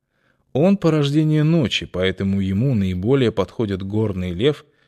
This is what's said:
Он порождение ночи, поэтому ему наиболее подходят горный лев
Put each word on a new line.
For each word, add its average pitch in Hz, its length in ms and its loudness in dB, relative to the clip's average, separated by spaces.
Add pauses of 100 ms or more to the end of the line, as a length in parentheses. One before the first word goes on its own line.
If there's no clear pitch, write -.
(540)
Он 185 240 2
порождение 156 680 2
ночи, 151 420 0
поэтому 95 540 -2
ему 98 360 0
наиболее 104 580 0
подходят 98 500 -4
горный 98 480 -4
лев 120 340 -2 (220)